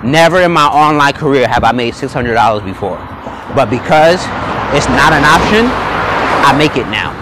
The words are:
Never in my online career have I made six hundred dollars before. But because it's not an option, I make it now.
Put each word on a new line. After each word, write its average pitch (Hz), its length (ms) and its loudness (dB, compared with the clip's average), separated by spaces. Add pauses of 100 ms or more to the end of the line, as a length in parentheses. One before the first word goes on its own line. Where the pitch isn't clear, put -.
Never 165 380 4
in 175 100 2
my 156 140 2
online 147 480 2
career 139 340 0
have 120 160 0
I 113 80 2
made 120 240 -2
six 131 160 -8
hundred 120 220 -4
dollars 110 300 2
before. 92 340 -8 (580)
But 127 140 0
because 156 500 2 (560)
it's - 140 -2
not 143 240 2
an 143 100 2
option, 202 480 2 (720)
I 139 140 4
make 147 180 0
it 120 140 -4
now. 95 320 -6